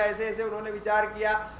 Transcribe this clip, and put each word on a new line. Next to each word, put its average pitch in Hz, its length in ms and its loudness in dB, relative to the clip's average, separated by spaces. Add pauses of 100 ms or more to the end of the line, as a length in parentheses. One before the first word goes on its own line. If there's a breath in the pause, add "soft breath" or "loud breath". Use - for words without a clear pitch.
(100)
ऐसे 220 160 -2
ऐसे 220 160 -2
उन्होंने 214 280 -4
विचार 208 360 2
किया, 214 540 0